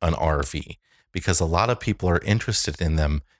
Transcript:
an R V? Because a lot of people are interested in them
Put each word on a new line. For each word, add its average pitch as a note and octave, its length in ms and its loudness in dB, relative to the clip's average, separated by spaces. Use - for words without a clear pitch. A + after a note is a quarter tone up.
an E2 120 2
R D2+ 280 0
V? - 360 -6
Because F2+ 260 0
a F2+ 60 2
lot F2 260 2
of A#2+ 80 0
people G2 300 -2
are E2+ 120 4
interested G#2 600 -2
in D#2 160 2
them D2 260 0